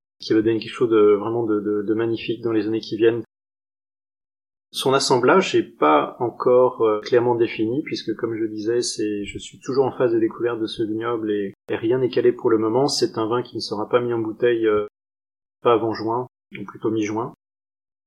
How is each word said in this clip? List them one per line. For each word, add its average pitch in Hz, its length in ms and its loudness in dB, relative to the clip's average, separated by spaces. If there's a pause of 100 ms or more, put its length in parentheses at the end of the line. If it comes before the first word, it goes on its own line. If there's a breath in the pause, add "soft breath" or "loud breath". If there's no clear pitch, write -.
(200)
qui - 140 -2
va 110 80 4
donner 110 180 0
quelque 107 140 -10
chose 120 160 0
de, 104 260 6
vraiment 113 300 -2
de, 107 160 0
de, 104 220 -2
de 107 100 -2
magnifique 113 480 -4
dans 113 100 -2
les 107 160 0
années 110 140 -2
qui 110 160 -8
viennent. 113 260 2 (1500)
Son - 220 0
assemblage 135 600 4
n'est 113 80 2
pas 151 560 0
encore, 123 600 2
euh, 107 180 2
clairement 120 360 2
défini, 117 480 -2
puisque 110 320 -6
comme 113 200 -6
je 107 80 -4
disais, 110 380 -2
c'est, 107 420 -4
je 101 160 -12
suis - 220 -20
toujours 131 240 0
en 123 120 -4
phase 123 140 2
de 117 80 2
découverte 113 400 -2
de 110 60 -4
ce 110 180 -6
vignoble 110 480 -4
et... 101 220 -2 (160)
et 110 80 -2
rien 117 220 0
n'est 123 100 0
calé 123 240 2
pour 123 160 -2
le 110 80 4
moment. 113 320 2
C'est - 280 -2
un 110 100 -2
vin 120 160 -2
qui - 120 -16
ne 107 60 -10
sera 104 260 -6
pas 123 140 2
mis 120 100 -2
en 117 80 -2
bouteille, 113 480 0
euh, 104 180 2 (760)
pas 120 100 4
avant 110 220 2
juin, 113 340 -4 (320)
ou 101 60 -12
plutôt 117 260 -6
mi-juin. 110 420 -4 (720)